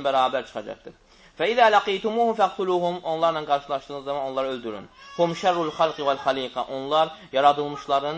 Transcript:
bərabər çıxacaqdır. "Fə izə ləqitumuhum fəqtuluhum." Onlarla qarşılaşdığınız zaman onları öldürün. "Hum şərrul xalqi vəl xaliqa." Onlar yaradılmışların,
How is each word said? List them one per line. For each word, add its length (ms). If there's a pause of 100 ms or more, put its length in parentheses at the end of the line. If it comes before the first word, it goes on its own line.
bərabər 420
çıxacaqdır. 480 (460)
"Fə 120
izə 200
ləqitumuhum 640
fəqtuluhum." 680
Onlarla 420
qarşılaşdığınız 600
zaman 180
onları 240
öldürün. 380 (300)
"Hum 160
şərrul 400
xalqi 300
vəl 240
xaliqa." 360
Onlar 460 (220)
yaradılmışların, 880